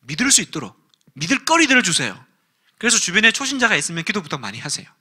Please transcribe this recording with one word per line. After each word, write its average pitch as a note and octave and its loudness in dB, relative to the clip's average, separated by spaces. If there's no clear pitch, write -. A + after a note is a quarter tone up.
믿을 D#3 -4
수 - 4
있도록 C#3+ -8
믿을 E3+ -2
거리들을 D4+ 4
주세요. C3+ -2
그래서 A#3 2
주변에 G#3+ 4
초신자가 B3+ 0
있으면 E3 -4
기도 G#3 -4
부탁 D3+ -8
많이 A2 -10
하세요. A2+ -8